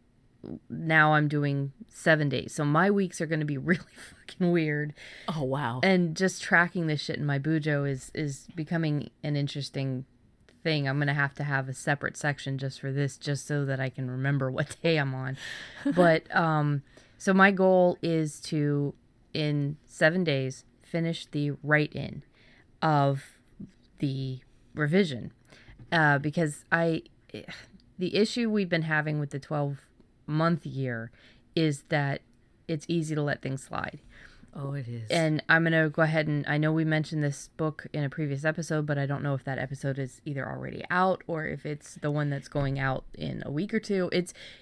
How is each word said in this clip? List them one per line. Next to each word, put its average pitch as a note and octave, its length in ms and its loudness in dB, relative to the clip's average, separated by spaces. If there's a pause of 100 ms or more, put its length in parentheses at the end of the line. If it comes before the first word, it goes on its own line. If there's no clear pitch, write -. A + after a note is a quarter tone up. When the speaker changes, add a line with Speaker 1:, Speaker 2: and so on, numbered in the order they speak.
(720)
Speaker 1:
now D#3 440 4
I'm D3+ 120 4
doing C#3 460 0 (160)
seven D3+ 400 2
days. - 260 -4
So D#3 100 -2
my D#3+ 280 4
weeks G3 280 0
are E3 60 -2
gonna D#3 180 -2
be D3 140 -2
<laughs> C#3+ 140 0
really - 80 0 (400)
fucking F3 320 0
weird. D3+ 420 0 (400)
Speaker 2:
Oh, D#3 80 -4
wow. C3 400 -2
Speaker 1:
And F3+ 340 4
just F#3+ 260 0
tracking F3 440 2
this D3+ 140 0
shit - 160 -6
in D3 100 -2
my C#3 140 0
bujo D3 500 0
is, C3+ 240 -8
is C#3+ 400 -6
becoming D#3 560 -2 (140)
an D3 100 -2
interesting C3+ 720 -4 (580)
thing. D3+ 260 0
I'm C#3+ 120 0
gonna C#3+ 120 2
have C#3+ 220 -2
to - 80 -6
have C3+ 260 -2
a C3+ 60 -8
separate - 420 -2
section C#3 400 -4
just C3+ 240 -6
for C3+ 120 -4
this, C#3 260 -2
just C#3+ 300 -4
so D3 160 0
that C3+ 160 -2
I C3 100 -2
can C3 180 -6
remember C3 440 0
what - 260 -4
<laughs> - 60 -12
day E3 140 4
I'm C3+ 180 0
on. C3 200 -6 (480)
Speaker 2:
<laughs> F3+ 120 2
Speaker 1:
But, E3+ 380 6
um, D3+ 480 2 (360)
so F#3+ 160 2
my F#3+ 160 8
goal F#3 500 6
is D#3+ 420 0
to, D3 520 0 (400)
in D3 420 0 (120)
seven F3 340 2
days, C3+ 420 -2 (160)
finish E3 460 -4
the D3 260 -2 (120)
write-in D3+ 580 0 (580)
of C#3 440 4 (760)
the B2+ 420 -4 (340)
revision. D3+ 580 0 (580)
Uh, D3+ 280 4
because D3+ 540 -2
I, E3 300 2 (960)
the F3+ 180 -2
issue A3 340 2
we've G3+ 180 2
been E3+ 140 2
having D3+ 380 0
with C#3+ 100 -4
the C#3+ 80 -6
twelve-month D3+ 1300 -2
year B2+ 440 -6 (440)
is D#3 340 2
that C#3+ 340 -2 (460)
it's D#3+ 200 -4
easy D#3+ 260 -2
to D3+ 80 0
let C#3+ 200 -2
things C3+ 200 -6
slide. - 380 -8 (540)
Speaker 2:
Oh, C#3 200 -8
it C3+ 120 -8
is. A#2 240 -10
Speaker 1:
And D#3 380 2
I'm D#3+ 160 6
gonna D#3+ 240 4
go D#3+ 140 0
ahead D#3 240 2
and, D3 200 0
I D3 120 0
know D#3 140 2
we D#3+ 120 2
mentioned D#3 400 0
this - 320 -4
book D#3 380 -4
in D3+ 100 -2
a C#3 60 -4
previous C#3+ 340 -4
episode, D#3 400 -2
but D3 140 -2
I C#3 80 0
don't C#3 160 -4
know C#3+ 120 -2
if C3+ 100 -6
that C3+ 140 -4
episode C3+ 400 -6
is C3 280 -8
either C#3 200 -6
already C3 440 -8
out F3+ 360 2
or D#3 200 -4
if C#3+ 180 -6
it's D3+ 320 -10
the D3+ 140 -2
one D3 180 0
that's C#3 200 -6
going C#3 300 -2
out C3+ 260 -2 (100)
in D#3 320 -6
a - 40 -6
week D#3+ 220 -4
or A3 80 0
two. F#3+ 320 0
It's, F3 220 -2 (280)